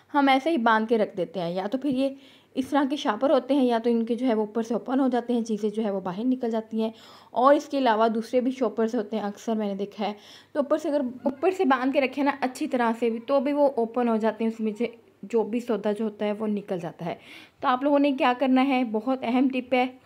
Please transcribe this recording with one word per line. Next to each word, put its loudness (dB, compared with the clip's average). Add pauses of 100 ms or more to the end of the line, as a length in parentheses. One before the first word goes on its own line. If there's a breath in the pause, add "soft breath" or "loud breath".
(120)
हम 4
ऐसे 4
ही 0
बांध 2
के 2
रख 0
देते -6
हैं। -4
या -4
तो -4
फिर -2
ये -2 (400 loud breath)
इस -4
तरह 2
के -2
शापर 0
होते 2
हैं 4
या 2
तो 0
इनके 0
जो -2
है 2
वो 2
ऊपर -4
से -4
ओपन -2
हो 2
जाते 0
हैं, 0
चीज़ें -2
जो -4
है -2
वो -4
बाहर -6
निकल 0
जाती -4
हैं। -2 (420 loud breath)
और 6
इसके 0
अलावा 2
दूसरे -2
भी 0
शॉपर्स -2
होते -4
हैं, -4
अक्सर -6
मैंने -4
देखा -6
है, -4 (380 loud breath)
तो 2
ऊपर 0
से -6
अगर 0 (220)
ऊपर 0
से -2
बांध 2
के 6
रखें 2
ना 0
अच्छी -4
तरह 0
से 0
भी, -4
तो 0
भी 0
वो 4 (120)
ओपन 0
हो 2
जाते 0
हैं, 0
उसमें -4
से -4 (300)
जो 0
भी -4
सौदा -2
जो -4
होता -6
है -2
वो -6
निकल -4
जाता -10
है। -6 (440 loud breath)
तो 0
आप 0
लोगों 4
ने 4
क्या 2
करना 2
है, 2
बहुत -4
अहम 2
टिप -4
है। 0